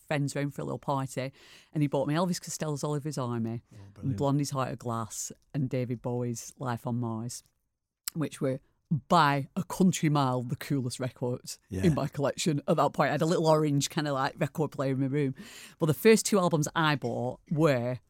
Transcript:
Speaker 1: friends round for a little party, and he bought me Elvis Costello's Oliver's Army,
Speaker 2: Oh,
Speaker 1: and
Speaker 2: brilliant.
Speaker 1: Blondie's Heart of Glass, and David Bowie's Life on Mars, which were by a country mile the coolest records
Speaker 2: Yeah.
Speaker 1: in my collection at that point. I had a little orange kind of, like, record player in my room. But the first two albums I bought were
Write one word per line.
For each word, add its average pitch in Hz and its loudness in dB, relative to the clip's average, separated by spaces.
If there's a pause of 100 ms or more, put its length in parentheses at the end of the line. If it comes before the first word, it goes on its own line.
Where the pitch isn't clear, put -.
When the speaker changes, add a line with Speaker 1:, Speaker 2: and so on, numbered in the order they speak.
Speaker 1:
friends 143 0
round 139 -4
for 151 -8
a 143 -6
little 135 -6
party, 135 -4 (400)
and 151 0
he 143 2
bought 139 0
me 147 0
Elvis 180 0
Costello's 151 -6
Oliver's 147 -4
Army, 117 -2 (120)
Speaker 2:
Oh, - -20
Speaker 1:
and - -20
Speaker 2:
brilliant. 131 -4
Speaker 1:
Blondie's 139 2
Heart 131 -4
of 123 -10
Glass, 113 -6 (220)
and 131 -2
David 123 -4
Bowie's 123 -6
Life 123 -4
on 117 -2
Mars, 117 -6 (720)
which 151 -4
were 135 -2 (480)
by 143 4
a 185 -2
country 175 2
mile 131 2
the 123 -4
coolest 127 -4
records 123 -6 (120)
Speaker 2:
Yeah. 92 -4
Speaker 1:
in 160 6
my 147 0
collection 143 0
at 165 4
that 143 2
point. 151 0
I 123 0
had 151 0
a 165 2
little 160 2
orange 151 4
kind 156 -4
of, 143 -2
like, 135 -2
record 143 -2
player 139 -2
in 131 0
my 139 2
room. 135 0 (460)
But 165 0
the 156 4
first 220 6
two 202 4
albums 160 2
I 151 4
bought 120 -4 (100)
were 127 2 (100)